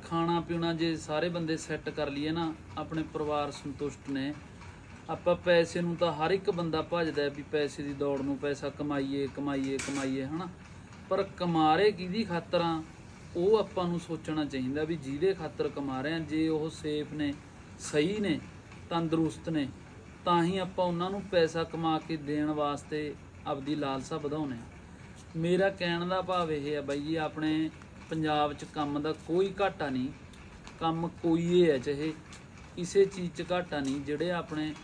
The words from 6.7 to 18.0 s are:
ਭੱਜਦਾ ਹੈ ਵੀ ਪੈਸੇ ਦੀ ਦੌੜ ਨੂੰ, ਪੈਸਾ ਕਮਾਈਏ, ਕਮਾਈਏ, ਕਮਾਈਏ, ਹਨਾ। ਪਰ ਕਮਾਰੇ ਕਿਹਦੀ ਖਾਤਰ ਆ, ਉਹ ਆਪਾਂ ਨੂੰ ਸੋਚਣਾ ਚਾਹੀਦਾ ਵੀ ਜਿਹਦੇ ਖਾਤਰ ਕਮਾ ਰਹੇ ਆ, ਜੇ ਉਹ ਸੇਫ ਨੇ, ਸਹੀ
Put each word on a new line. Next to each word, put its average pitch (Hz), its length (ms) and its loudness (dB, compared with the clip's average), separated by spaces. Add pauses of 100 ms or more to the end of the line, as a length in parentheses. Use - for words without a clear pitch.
ਭੱਜਦਾ 156 400 0
ਹੈ 143 80 2
ਵੀ 143 220 -6
ਪੈਸੇ 147 320 0
ਦੀ 143 100 -4
ਦੌੜ 139 280 0
ਨੂੰ, 139 160 0
ਪੈਸਾ 143 320 -2
ਕਮਾਈਏ, 139 580 0
ਕਮਾਈਏ, 135 500 0
ਕਮਾਈਏ, 135 480 -2
ਹਨਾ। 165 240 -4 (600)
ਪਰ 196 120 4 (160)
ਕਮਾਰੇ 170 540 6
ਕਿਹਦੀ 185 320 -2
ਖਾਤਰ 170 380 0
ਆ, 165 200 2 (540)
ਉਹ 190 220 6
ਆਪਾਂ 190 300 0
ਨੂੰ 175 120 0
ਸੋਚਣਾ 156 460 -2
ਚਾਹੀਦਾ 135 380 -2
ਵੀ 160 120 0
ਜਿਹਦੇ 143 380 0
ਖਾਤਰ 156 340 -2
ਕਮਾ 139 340 -2
ਰਹੇ 151 120 0
ਆ, 165 60 0
ਜੇ 156 280 0
ਉਹ 156 240 2
ਸੇਫ 151 420 -4
ਨੇ, 147 200 0 (460)
ਸਹੀ 170 400 2